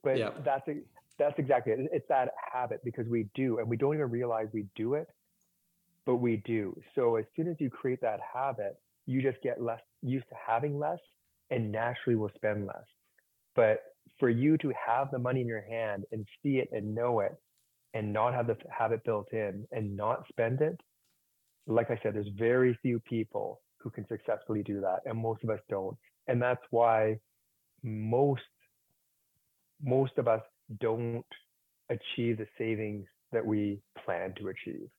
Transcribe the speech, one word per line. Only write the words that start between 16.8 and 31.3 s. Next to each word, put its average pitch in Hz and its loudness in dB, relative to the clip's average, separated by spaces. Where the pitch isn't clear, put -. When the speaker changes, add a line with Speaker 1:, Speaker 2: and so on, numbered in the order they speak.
Speaker 1:
know 117 2
it 98 0
and 107 -2
not 113 4
have 120 0
the 110 2
habit 113 0
built 107 -2
in 104 -4
and 104 -4
not 110 -2
spend 120 0
it, 165 0
like 117 2
I 113 -2
said, 104 0
there's 104 -4
very 120 4
few 120 0
people 107 -4
who - -10
can 110 -10
successfully 107 -2
do 101 -4
that. 95 0
And 113 -4
most 113 -2
of 113 -2
us 107 -2
don't. 98 -4
And 123 2
that's 123 0
why 113 4
most, 120 2
most 131 2
of 123 2
us 110 4
don't 117 0